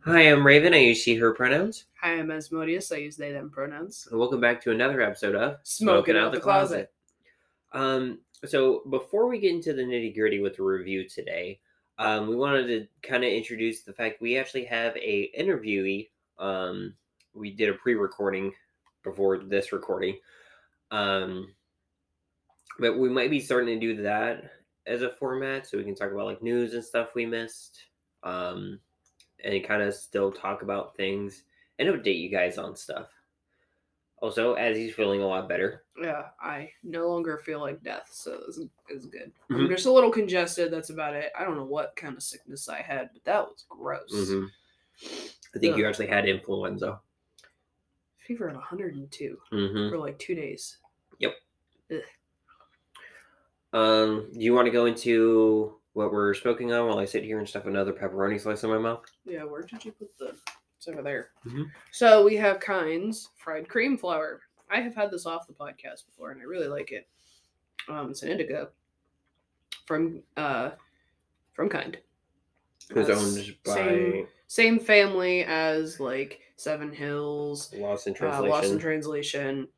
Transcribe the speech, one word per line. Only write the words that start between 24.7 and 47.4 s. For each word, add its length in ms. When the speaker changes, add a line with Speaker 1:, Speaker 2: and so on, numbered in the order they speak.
Speaker 1:
as 140
a 120
format 540
so 120
we 60
can 100
talk 180
about, 140
like, 160
news 320
and 100
stuff 300
we 100
missed, 600
um, 540
and 200
kinda 260
still 400
talk 320
about 320
things 480
and 80
update 320
you 80
guys 300
on 180
stuff. 340
Also, 360
as 220
he's 180
feeling 260
a 60
lot 220
better. 340
Speaker 2:
Yeah, 280
I 300
no 240
longer 300
feel 200
like 240
death, 300
so 340
it's, 140
it's 180
good. 260
Speaker 1:
Mm-hmm. 60
Speaker 2:
I'm 120
just 180
a 40
little 220
congested, 580
that's 200
about 260
it. 200
I 60
don't 140
know 80
what 320
kind 200
of 60
sickness 460
I 140
had, 300
but 120
that 180
was 260
gross. 460
Speaker 1:
Mm-hmm. 320
I 20
think 180
you 100
Speaker 2:
Ugh. 20
Speaker 1:
actually 180
had 220
influenza. 720